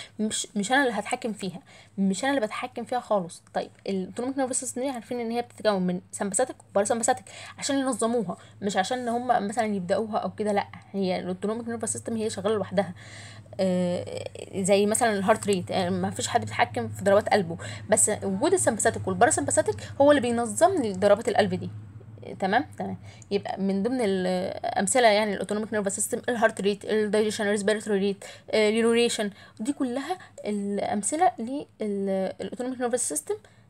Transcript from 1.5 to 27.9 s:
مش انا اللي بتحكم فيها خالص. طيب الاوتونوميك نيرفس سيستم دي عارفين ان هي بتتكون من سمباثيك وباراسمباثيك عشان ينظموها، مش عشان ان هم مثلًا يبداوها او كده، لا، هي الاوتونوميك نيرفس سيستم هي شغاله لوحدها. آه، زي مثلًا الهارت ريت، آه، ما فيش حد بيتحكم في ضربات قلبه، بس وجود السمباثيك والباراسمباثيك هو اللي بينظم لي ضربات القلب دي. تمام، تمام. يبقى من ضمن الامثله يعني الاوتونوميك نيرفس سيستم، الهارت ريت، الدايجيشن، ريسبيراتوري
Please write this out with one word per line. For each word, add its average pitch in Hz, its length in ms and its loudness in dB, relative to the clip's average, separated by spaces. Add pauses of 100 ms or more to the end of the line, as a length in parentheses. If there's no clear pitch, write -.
مش 196 260 0
انا 269 60 2
اللي 254 160 2
بتحكم 247 380 -6
فيها 247 160 -2
خالص. 190 420 -2 (120)
طيب - 160 -2 (160)
الاوتونوميك 196 520 -4
نيرفس 262 220 0
سيستم 247 200 -8
دي 269 80 -2
عارفين 240 320 -6
ان 226 100 -4
هي 240 120 -2
بتتكون 202 400 0
من 180 180 0 (120)
سمباثيك 208 440 0 (140)
وباراسمباثيك 226 540 2 (340)
عشان 277 200 0
ينظموها، 233 580 0 (260)
مش 196 140 -2
عشان 220 220 0
ان 240 100 -4
هم 240 400 0
مثلًا 226 160 0
يبداوها 208 540 -2
او 185 120 -4
كده، 208 220 -2
لا، 202 160 0 (240)
هي 185 280 0
الاوتونوميك 202 480 -4
نيرفس 226 240 -4
سيستم - 240 -6
هي 220 140 -2
شغاله 202 240 -2
لوحدها. 185 400 -2 (680)
آه، 180 640 0 (320)
زي 196 300 4
مثلًا 220 260 2
الهارت 202 340 2
ريت، 190 240 0
آه، 180 200 0
ما 190 200 -2
فيش 226 180 -6
حد 233 120 2
بيتحكم 214 480 -2
في - 160 -8
ضربات 202 240 4
قلبه، 170 300 0 (320)
بس - 200 4 (120)
وجود 196 300 0
السمباثيك 226 560 2
والباراسمباثيك 285 680 4 (240)
هو 285 100 10
اللي 285 100 8
بينظم 240 600 2
لي 208 100 0
ضربات 202 360 4
القلب 196 260 2
دي. 180 160 -6 (680)
تمام، 214 260 2 (120)
تمام. 196 180 -6 (340)
يبقى 196 300 -4
من 196 220 0
ضمن 247 180 0
الامثله 190 1080 2
يعني 208 260 4
الاوتونوميك 208 380 -4
نيرفس 202 220 -2
سيستم، - 340 -4
الهارت 226 320 2
ريت، 196 240 0
الدايجيشن، 214 600 0
ريسبيراتوري 208 520 0